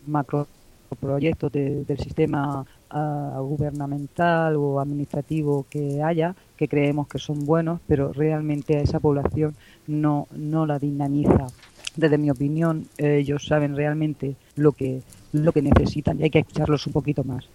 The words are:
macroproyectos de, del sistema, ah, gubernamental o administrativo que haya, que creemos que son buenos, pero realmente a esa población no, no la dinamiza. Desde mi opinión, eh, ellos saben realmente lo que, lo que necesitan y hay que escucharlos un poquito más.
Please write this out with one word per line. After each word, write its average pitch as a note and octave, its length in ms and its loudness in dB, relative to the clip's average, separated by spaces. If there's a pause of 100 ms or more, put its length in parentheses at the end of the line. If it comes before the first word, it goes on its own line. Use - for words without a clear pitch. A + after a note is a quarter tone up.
macroproyectos D3 1500 -4
de, C#3+ 340 -2
del C#3+ 120 -4
sistema, C#3+ 680 -2 (260)
ah, D3 480 -4
gubernamental D3 1160 0
o C#3+ 220 0
administrativo C#3+ 880 -2
que C#3+ 360 -4
haya, E3 320 0 (200)
que D3+ 120 -2
creemos C#3+ 400 0
que - 100 -10
son D3 280 -4
buenos, E3 420 0
pero C#3 260 0
realmente D3+ 640 0
a D3 40 0
esa D3 180 0
población D3+ 560 0 (320)
no, D3+ 440 0
no D#3 360 -2
la D3 100 -2
dinamiza. C#3+ 680 2 (480)
Desde D3 240 4
mi D3 100 2
opinión, D#3 580 0 (120)
eh, D3 180 4
ellos C#3+ 300 -2
saben D3 280 0
realmente D3 600 -2 (200)
lo D3 180 6
que, C3 280 -4 (300)
lo D3+ 200 4
que D3 120 2
necesitan D3 560 2
y D#3 40 0
hay D#3 60 4
que D#3 100 6
escucharlos D3+ 460 0
un D3 80 -6
poquito D3 300 0
más. C3 320 -6